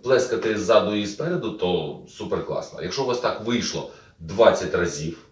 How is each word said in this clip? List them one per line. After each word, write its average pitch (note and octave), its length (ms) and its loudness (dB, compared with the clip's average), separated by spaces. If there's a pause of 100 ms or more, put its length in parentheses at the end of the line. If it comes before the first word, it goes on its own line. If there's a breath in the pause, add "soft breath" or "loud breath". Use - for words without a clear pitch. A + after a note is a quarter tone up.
плескати A2 540 2
ззаду G#2 380 4
і G2+ 120 -2
спереду, D3+ 440 -4
то F2 480 -2 (100)
супер - 360 -6
класно. - 360 -8
Якщо F#2+ 220 -4
у - 20 -2
вас B2 140 -2
так G#2 260 -2
вийшло F#2 460 -4 (280 loud breath)
двадцять F#2 560 4
разів F2+ 420 -2 (140)